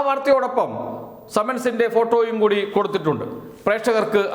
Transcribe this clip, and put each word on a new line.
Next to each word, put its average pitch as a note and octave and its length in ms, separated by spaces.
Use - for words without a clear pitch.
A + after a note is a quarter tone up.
വാർത്തയോടൊപ്പം C4 640
സമൻസിൻ്റെ A#3 580
ഫോട്ടോയും A3+ 460
കൂടി G3+ 180
കൊടുത്തിട്ടുണ്ട്. D#3 500
പ്രേക്ഷകർക്ക് G#3 560